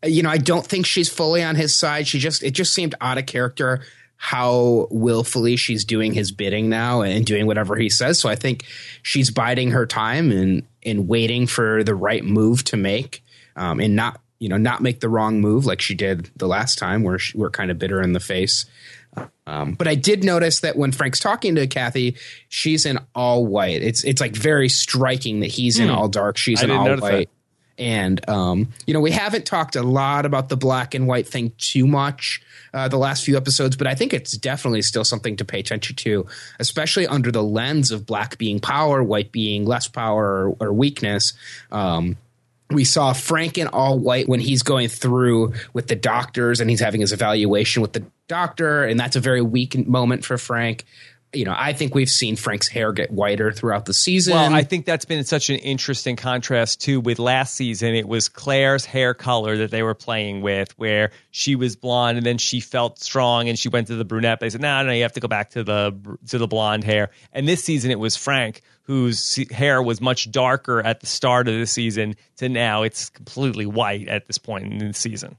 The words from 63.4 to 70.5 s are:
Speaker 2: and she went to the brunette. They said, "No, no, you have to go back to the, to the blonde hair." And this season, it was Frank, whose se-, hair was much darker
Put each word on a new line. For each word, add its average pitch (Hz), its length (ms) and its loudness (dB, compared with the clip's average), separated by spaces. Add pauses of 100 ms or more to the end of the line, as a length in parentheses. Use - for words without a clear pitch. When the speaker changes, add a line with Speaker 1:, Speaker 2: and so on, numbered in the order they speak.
Speaker 2:
and 117 80 -2
she - 100 -4
went 117 200 0
to 113 80 -6
the 113 100 -4
brunette. 113 360 0
They 113 100 -4
said, 117 100 -8
"No, 143 220 0
no, 127 80 0
you 117 100 2
have 120 120 0
to - 60 -6
go 117 80 -6
back 104 240 -4
to 117 120 -6
the, 104 320 -2 (340)
to 127 80 -4
the 117 100 0
blonde 107 360 0
hair." 104 260 2 (220)
And 139 160 -4
this 170 160 0
season, 131 260 -2
it 120 80 0
was 110 180 -2
Frank, 127 460 -2 (220)
whose 123 340 0
se-, - 320 -4
hair 131 320 2
was 117 200 -2
much 123 280 -2
darker 127 520 0